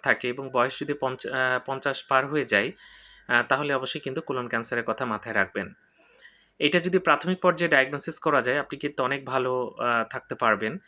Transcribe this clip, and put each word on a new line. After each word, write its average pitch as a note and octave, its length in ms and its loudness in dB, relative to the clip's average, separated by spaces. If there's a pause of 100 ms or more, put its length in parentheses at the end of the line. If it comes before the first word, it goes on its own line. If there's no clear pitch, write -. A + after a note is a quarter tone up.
থাকে B2+ 260 2
এবং C3 220 -6
বয়স B2+ 300 2
যদি C#3+ 200 -4
পঞ্চ-, B2+ 280 -4
আ, C3 380 2
পঞ্চাশ C3+ 380 -4
পার C3+ 220 4
হয়ে C#3+ 180 0
যায়, G#2+ 280 4 (560)
আ, A#2+ 200 6
তাহলে C#3+ 260 2
অবশ্যই C3 260 -4
কিন্তু C3 200 -6
কোলন B2+ 280 -4
ক্যান্সারের A#2 360 -2
কথা A#2 200 -2
মাথায় A2 300 -4
রাখবেন। G2 380 -2 (880)
এটা D3+ 220 2
যদি F3+ 180 2
প্রাথমিক E3+ 420 2
পর্যায়ে E3+ 300 2
ডায়াগনোসিস C#3+ 480 0
করা D3 240 2
যায়, B2+ 160 0
আপনি C#3 200 -6
কিন্তু C#3+ 240 -4
অনেক C3+ 220 -2
ভালো, B2+ 540 -2
আ, A#2 320 0
থাকতে - 240 -10
পারবেন, A2 540 0